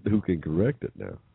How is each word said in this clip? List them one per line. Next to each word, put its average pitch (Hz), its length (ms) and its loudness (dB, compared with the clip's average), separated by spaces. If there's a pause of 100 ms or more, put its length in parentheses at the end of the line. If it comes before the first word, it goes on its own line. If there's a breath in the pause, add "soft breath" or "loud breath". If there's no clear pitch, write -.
who 104 120 4
can 85 200 0
correct 90 440 0
it - 120 -6
now 95 220 -10 (160)